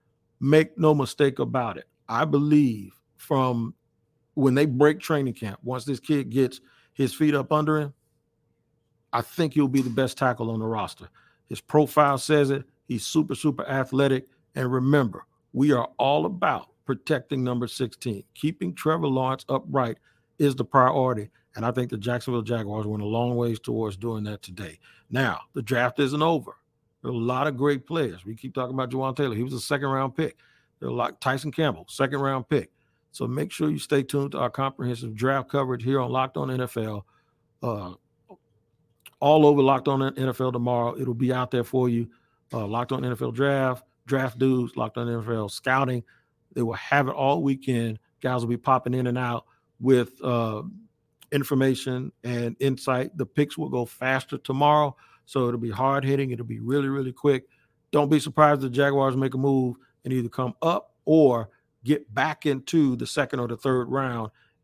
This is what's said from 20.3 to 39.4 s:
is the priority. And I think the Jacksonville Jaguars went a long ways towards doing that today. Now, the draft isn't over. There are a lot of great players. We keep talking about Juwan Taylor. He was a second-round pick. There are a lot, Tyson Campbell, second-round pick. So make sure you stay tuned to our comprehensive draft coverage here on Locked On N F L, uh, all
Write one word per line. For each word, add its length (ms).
is 160
the 100
priority. 640
And 100
I 60
think 180
the 80
Jacksonville 440
Jaguars 460
went 160
a 20
long 300
ways 240
towards 380
doing 260
that 180
today. 380
Now, 320
the 80
draft 380
isn't 220
over. 340
There 100
are 20
a 40
lot 300
of 100
great 280
players. 400
We 100
keep 180
talking 200
about 160
Juwan 260
Taylor. 200
He 80
was 100
a 60
second-round 560
pick. 220
There 80
are 40
a 40
lot, 240
Tyson 320
Campbell, 380
second-round 580
pick. 240
So 160
make 240
sure 180
you 100
stay 240
tuned 280
to 80
our 100
comprehensive 640
draft 360
coverage 340
here 160
on 120
Locked 260
On 120
N 120
F 160
L, 280
uh, 320
all 240